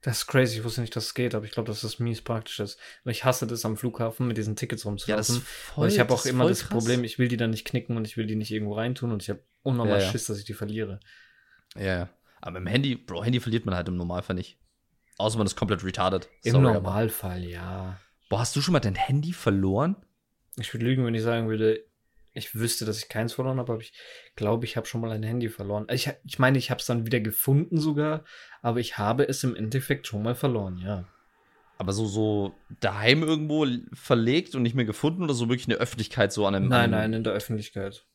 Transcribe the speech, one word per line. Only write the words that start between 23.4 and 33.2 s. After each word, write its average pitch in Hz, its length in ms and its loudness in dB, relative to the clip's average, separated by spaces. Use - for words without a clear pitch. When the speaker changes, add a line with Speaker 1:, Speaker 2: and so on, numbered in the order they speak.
Speaker 1:
hab, 123 100 -4
aber 113 120 -2
ich - 120 -18
glaub, 113 280 0
ich 110 140 -4
hab 113 80 -4
schon 113 160 -4
mal 113 100 -4
ein 110 100 -4
Handy 113 280 -2
verloren. 104 400 -4
Ich 135 180 0
ha-, - 160 -8
ich - 140 -14
meine, 135 180 6
ich 123 140 0
hab's - 160 -4
dann 117 180 0
wieder 113 160 2
gefunden 135 580 2
sogar, 151 460 0
aber 117 180 0
ich - 160 -4
habe 117 320 4
es - 160 -2
im 123 100 2
Endeffekt 131 520 -2
schon 104 160 -4
mal 120 120 0
verloren, 104 440 -2
ja. 92 280 -6
Speaker 2:
Aber 98 160 -2
so, 107 140 0
so 104 480 0
daheim 110 420 4